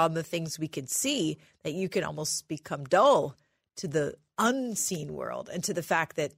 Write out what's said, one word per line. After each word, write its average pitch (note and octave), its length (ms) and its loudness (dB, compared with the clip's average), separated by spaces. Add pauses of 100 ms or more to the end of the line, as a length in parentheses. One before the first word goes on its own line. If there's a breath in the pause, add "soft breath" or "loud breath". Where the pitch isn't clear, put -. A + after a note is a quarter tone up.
on E3 140 4
the E3 80 -2
things E3 360 -6
we D#3 100 -4
can C#3 180 -6
see G3 500 0 (260 soft breath)
that D#3 120 -4
you F#3 160 -2
can F3+ 140 0
almost D3+ 440 -6
become D3 360 -6
dull F3+ 520 6 (400)
to F#3 120 -8
the D3 260 0 (220)
unseen G#3+ 760 0
world B2 360 -6
and F3 140 -6
to G#3 80 -2
the E3 100 -4
fact E3 340 0
that D3 220 -2